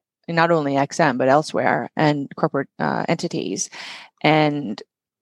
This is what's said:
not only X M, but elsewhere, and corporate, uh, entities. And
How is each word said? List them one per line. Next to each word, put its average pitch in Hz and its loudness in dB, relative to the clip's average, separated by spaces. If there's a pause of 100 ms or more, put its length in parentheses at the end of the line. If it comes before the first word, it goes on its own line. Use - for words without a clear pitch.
(280)
not 170 2
only 143 2
X 139 0
M, 131 2
but 131 2
elsewhere, 135 2
and 147 0
corporate, - -2 (100)
uh, - -2
entities. 165 -4 (520)
And 147 2 (420)